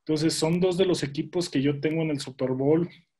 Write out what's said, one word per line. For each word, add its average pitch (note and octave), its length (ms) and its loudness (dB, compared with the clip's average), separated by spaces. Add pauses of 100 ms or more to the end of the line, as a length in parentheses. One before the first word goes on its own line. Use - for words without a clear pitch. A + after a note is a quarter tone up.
Entonces, D#3 340 0
son E3 260 0
dos F#3 160 2
de F#3+ 80 4
los F3+ 180 0
equipos D#3 460 -4
que C#3 140 -2
yo C#3+ 180 0
tengo D#3+ 220 0
en D#3 80 -2
el C#3 100 -2
Super B2+ 300 -6
Bowl D3 380 2 (320)